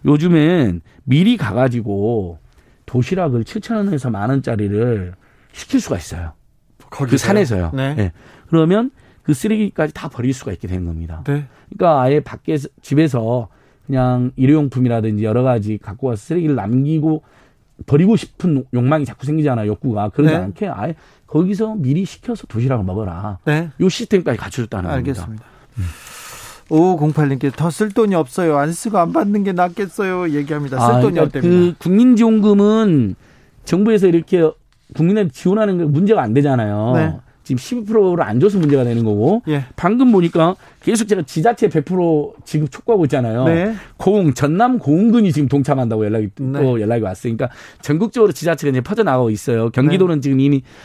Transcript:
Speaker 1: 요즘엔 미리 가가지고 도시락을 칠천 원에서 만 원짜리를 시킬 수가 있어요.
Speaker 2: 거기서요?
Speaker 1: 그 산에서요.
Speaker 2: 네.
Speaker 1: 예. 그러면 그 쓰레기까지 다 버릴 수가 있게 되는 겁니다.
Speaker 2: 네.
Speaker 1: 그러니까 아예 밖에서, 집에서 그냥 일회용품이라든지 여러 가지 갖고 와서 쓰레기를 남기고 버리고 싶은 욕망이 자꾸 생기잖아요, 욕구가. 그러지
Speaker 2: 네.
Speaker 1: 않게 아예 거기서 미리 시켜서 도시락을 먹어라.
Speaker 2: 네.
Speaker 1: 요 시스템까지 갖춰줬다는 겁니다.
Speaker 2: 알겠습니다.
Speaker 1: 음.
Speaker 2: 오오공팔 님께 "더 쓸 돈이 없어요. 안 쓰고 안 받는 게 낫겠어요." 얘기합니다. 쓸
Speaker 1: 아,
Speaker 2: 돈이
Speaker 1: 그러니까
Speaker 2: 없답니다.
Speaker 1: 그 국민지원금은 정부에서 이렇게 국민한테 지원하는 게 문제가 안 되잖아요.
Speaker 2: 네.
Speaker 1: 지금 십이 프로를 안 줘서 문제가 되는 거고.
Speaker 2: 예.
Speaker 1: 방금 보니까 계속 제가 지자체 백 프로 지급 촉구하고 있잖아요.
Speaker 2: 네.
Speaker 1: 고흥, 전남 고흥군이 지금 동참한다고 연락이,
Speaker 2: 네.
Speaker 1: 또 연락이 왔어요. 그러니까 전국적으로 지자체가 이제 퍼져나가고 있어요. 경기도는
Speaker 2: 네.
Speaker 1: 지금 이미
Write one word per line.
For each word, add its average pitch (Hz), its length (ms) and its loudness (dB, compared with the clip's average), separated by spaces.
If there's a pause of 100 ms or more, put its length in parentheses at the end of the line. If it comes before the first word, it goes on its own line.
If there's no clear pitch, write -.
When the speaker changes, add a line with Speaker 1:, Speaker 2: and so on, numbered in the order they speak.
Speaker 1:
요즘엔 147 800 2 (200)
미리 180 340 2
가가지고 107 1040 -2 (480)
도시락을 127 560 -2
칠천 220 360 -8
원에서 175 320 -2
만 104 200 -4
원짜리를 107 840 -2 (420)
시킬 - 240 -2
수가 139 160 -6
있어요. 82 360 -10 (580)
Speaker 2:
거기서요? 131 200 -6
Speaker 1:
그 135 60 4
산에서요. 120 580 0
Speaker 2:
네. 135 240 -4
Speaker 1:
예. 95 140 -2 (340)
그러면 180 440 2 (320)
그 151 100 -2
쓰레기까지 196 640 -2
다 - 140 -12
버릴 127 260 -4
수가 120 180 -10
있게 90 160 -10
되는 90 160 -6
겁니다. 82 420 -8
Speaker 2:
네. 143 200 -4 (240)
Speaker 1:
그러니까 160 320 2
아예 143 180 2
밖에서, 143 480 -6 (140)
집에서 123 640 0 (380)
그냥 127 500 0
일회용품이라든지 123 880 2
여러 113 180 0
가지 107 360 0
갖고 120 300 -8
와서 110 120 -4
쓰레기를 160 340 -2
남기고 143 680 0 (640)
버리고 180 300 4
싶은 143 480 -2 (100)
욕망이 139 300 0
자꾸 127 220 -12
생기잖아요, 143 420 -2
욕구가. 104 420 -4
그러지 156 240 2
Speaker 2:
네. 170 60 -2
Speaker 1:
않게 185 280 -8
아예 135 260 -6 (320)
거기서 202 500 -2
미리 156 280 -2
시켜서 - 420 -10
도시락을 120 380 -2
먹어라. 95 600 -8
Speaker 2:
네. 156 240 -2 (100)
Speaker 1:
요 180 80 2
시스템까지 175 500 -2
갖춰줬다는 110 520 -8
겁니다. 135 200 -4
Speaker 2:
알겠습니다. 110 340 -10 (340)
Speaker 1:
음. 95 60 -4 (840)
Speaker 2:
오오공팔 156 640 2
님께 135 200 -2
"더 160 200 -2
쓸 214 200 -2
돈이 202 240 2
없어요. 160 440 0
안 151 140 0
쓰고 202 260 -4
안 170 140 0
받는 202 320 0
게 190 80 -2
낫겠어요." 180 800 -2
얘기합니다. 143 480 -4
쓸 120 80 2
Speaker 1:
아, 120 140 4
Speaker 2:
돈이 175 140 2
Speaker 1:
그러니까 165 100 2
Speaker 2:
없답니다. 147 240 0
Speaker 1:
그 175 300 4
국민지원금은 208 1400 4 (500)
정부에서 202 440 2
이렇게 170 400 2 (460)
국민한테 180 380 0
지원하는 196 460 0
게 170 60 -2
문제가 165 380 2
안 107 100 -2
되잖아요. 117 640 0
Speaker 2:
네. - 220 0 (260)
Speaker 1:
지금 127 160 -4
십이 240 260 -8
프로를 196 400 2
안 110 160 0
줘서 202 180 4
문제가 147 240 2
되는 117 220 0
거고. 113 440 2
Speaker 2:
예. 143 160 -2 (120)
Speaker 1:
방금 240 340 2
보니까 170 460 2 (240)
계속 214 260 -2
제가 190 160 0
지자체 214 460 0
백 151 160 -2
프로 170 500 0 (100)
지급 151 280 -4
촉구하고 202 320 0
있잖아요. 123 400 -2
Speaker 2:
네. 170 300 0 (220)
Speaker 1:
고흥, 190 380 2
전남 202 440 0
고흥군이 202 540 4
지금 139 160 0
동참한다고 127 560 0
연락이, 107 320 -2
Speaker 2:
네. 135 240 -6
Speaker 1:
또 127 200 2
연락이 113 240 0
왔어요. 110 320 -6
그러니까 127 200 -6 (260)
전국적으로 202 500 0
지자체가 156 380 -2
이제 127 100 0
퍼져나가고 135 500 0
있어요. 113 400 -2
경기도는 165 460 2
Speaker 2:
네. 143 40 -2
Speaker 1:
지금 135 200 0
이미 139 220 2 (220)